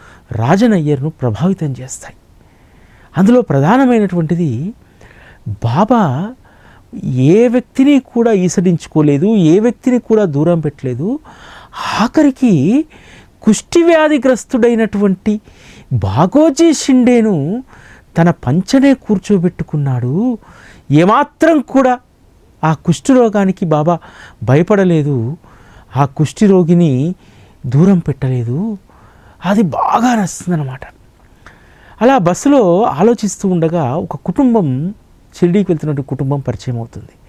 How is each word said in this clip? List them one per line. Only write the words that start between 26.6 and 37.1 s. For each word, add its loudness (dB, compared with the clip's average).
దూరం 2
పెట్టలేదు. -6
అది 0
బాగా 0
నచ్చుతుందన్నమాట. -6
అలా 4
బస్సులో 2
ఆలోచిస్తూ -2
ఉండగా -2
ఒక -8
కుటుంబం, -2
షిరిడీకి 0
వెళ్తున్నటువంటి -6
కుటుంబం -4
పరిచయం -8
అవుతుంది. -14